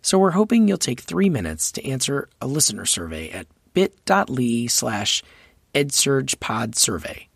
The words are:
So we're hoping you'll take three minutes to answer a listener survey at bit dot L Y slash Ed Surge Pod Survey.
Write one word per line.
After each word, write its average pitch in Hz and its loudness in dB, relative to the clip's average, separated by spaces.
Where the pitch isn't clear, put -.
So - 2
we're 190 6
hoping 214 4
you'll 196 2
take 127 -2
three 196 0
minutes 85 -2
to - -8
answer 135 -4
a 123 -6
listener 131 0
survey 80 -4
at 92 -12
bit - 0
dot 190 2
L 131 -4
Y 120 0
slash 107 -2
Ed 143 0
Surge 135 0
Pod 113 -4
Survey. - -4